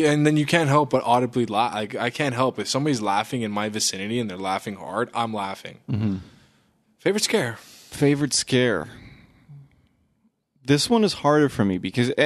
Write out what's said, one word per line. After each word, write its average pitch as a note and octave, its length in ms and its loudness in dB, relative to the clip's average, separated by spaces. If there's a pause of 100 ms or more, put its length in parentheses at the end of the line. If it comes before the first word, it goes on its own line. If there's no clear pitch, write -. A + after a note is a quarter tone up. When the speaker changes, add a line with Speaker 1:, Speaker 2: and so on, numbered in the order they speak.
Speaker 1:
and D3 220 4
then D3+ 100 4
you D3 80 2
can't D#3+ 240 2
help C#3+ 220 4
but C3 120 2
audibly A#2+ 440 2
laugh. G#2+ 260 0
Like, G#2+ 220 -6
I A#2+ 160 -2
can't C#3 240 -2
help. B2+ 240 0
If G2+ 100 -6
somebody's C#3 320 0
laughing G#2+ 400 -2
in A2 100 -4
my G#2 180 -2
vicinity G#2 500 -4
and A2+ 100 -4
they're F2+ 80 -10
laughing F#2+ 380 -4
hard, F#2+ 400 -6
I'm A#2 180 -2
laughing. G2 460 -8 (100)
Speaker 2:
Mm-hmm. G#2 280 -2 (840)
Speaker 1:
Favorite G3+ 240 0
scare? B2+ 320 -2 (340)
Speaker 2:
Favorite C#3+ 420 0
scare? A#2+ 560 0 (1800)
This C#3+ 260 2
one A#3 140 4
is F#3+ 100 2
harder D3 360 4
for A2 160 0
me F#2+ 140 2
because, A#2+ 320 0
a-, - 20 -2 (120)